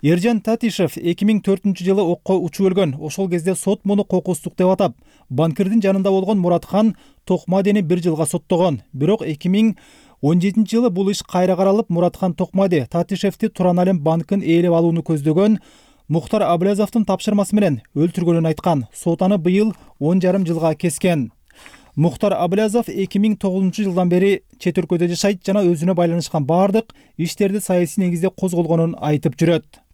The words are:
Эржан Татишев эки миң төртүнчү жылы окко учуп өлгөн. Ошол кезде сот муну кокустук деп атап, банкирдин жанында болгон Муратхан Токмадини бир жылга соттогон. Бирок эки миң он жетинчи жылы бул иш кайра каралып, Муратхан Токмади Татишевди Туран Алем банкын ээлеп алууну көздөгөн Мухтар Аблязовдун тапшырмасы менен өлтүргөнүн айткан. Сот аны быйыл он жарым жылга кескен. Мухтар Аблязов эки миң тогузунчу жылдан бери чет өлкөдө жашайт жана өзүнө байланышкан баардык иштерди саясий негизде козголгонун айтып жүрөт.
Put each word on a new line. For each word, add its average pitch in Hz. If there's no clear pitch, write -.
Эржан 180
Татишев 214
эки 175
миң 214
төртүнчү 190
жылы 196
окко 175
учуп 180
өлгөн. 175
Ошол 175
кезде 175
сот 196
муну 202
кокустук -
деп 185
атап, 185
банкирдин 175
жанында 196
болгон 190
Муратхан 185
Токмадини 196
бир 175
жылга 160
соттогон. 170
Бирок 156
эки 156
миң 214
он 165
жетинчи 202
жылы 240
бул 190
иш 208
кайра 185
каралып, 196
Муратхан 175
Токмади 180
Татишевди 185
Туран 175
Алем 180
банкын 165
ээлеп 170
алууну 170
көздөгөн 160
Мухтар 165
Аблязовдун 196
тапшырмасы 202
менен 165
өлтүргөнүн 170
айткан. 151
Сот 170
аны 196
быйыл 185
он 170
жарым 185
жылга 160
кескен. 160
Мухтар 170
Аблязов 202
эки 190
миң 208
тогузунчу 190
жылдан 180
бери 185
чет 175
өлкөдө 175
жашайт 185
жана 196
өзүнө 175
байланышкан 165
баардык 190
иштерди 190
саясий 180
негизде 175
козголгонун 170
айтып 147
жүрөт. 165